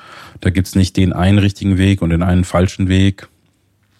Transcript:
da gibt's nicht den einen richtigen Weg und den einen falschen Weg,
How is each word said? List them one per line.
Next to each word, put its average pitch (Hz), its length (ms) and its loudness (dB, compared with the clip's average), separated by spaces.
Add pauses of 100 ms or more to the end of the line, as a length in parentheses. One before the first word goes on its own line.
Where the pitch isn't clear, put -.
(400)
da - 100 -2
gibt's 90 240 -4
nicht 95 220 0
den 92 180 0
einen 98 240 2
richtigen 101 400 0
Weg 95 240 2
und 82 80 -2
den 85 120 0
einen 90 220 0
falschen 90 440 -2
Weg, 95 400 0 (720)